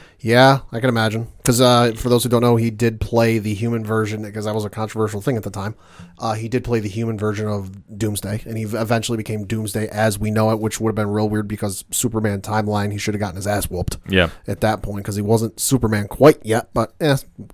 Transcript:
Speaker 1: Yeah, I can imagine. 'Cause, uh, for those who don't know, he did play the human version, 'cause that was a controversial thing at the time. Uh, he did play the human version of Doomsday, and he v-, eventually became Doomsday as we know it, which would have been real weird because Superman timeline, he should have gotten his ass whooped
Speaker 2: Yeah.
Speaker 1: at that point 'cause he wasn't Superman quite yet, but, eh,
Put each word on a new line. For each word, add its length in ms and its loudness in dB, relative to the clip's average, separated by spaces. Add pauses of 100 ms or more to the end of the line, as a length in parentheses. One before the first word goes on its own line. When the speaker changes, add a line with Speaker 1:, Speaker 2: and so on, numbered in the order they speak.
(180)
Speaker 1:
Yeah, 400 6 (140)
I 80 -4
can 80 2
imagine. 400 0 (160)
'Cause, 160 4
uh, 340 6
for 140 -4
those 160 4
who 40 -2
don't 140 2
know, 140 6
he 140 2
did 300 0
play 380 2
the 160 -2
human 300 -4
version, 480 -2
'cause 140 -6
that 80 -4
was 100 -2
a 40 -6
controversial 520 -4
thing 160 -2
at 80 -4
the 60 -6
time. 260 -8 (420)
Uh, 160 -2
he 140 -6
did 160 -2
play 160 0
the 80 -6
human 280 -4
version 300 -2
of 240 -4 (260)
Doomsday, 500 -4
and 120 -8
he 60 -4
v-, 120 -4
eventually 400 0
became 300 -6
Doomsday 460 -4
as 260 2
we 140 -2
know 180 4
it, 80 2
which 220 -4
would 100 0
have 60 -2
been 120 0
real 200 0
weird 180 -2
because 460 -6
Superman 480 0
timeline, 500 -2
he 80 -6
should 160 -4
have 60 -4
gotten 160 -4
his 100 -8
ass 240 -2
whooped 260 -4 (120)
Speaker 2:
Yeah. 220 4 (180)
Speaker 1:
at 120 -4
that 220 0
point 220 -8
'cause 100 -6
he 80 -2
wasn't 380 0
Superman 480 0
quite 340 8
yet, 320 0
but, 260 0
eh, 160 4 (380)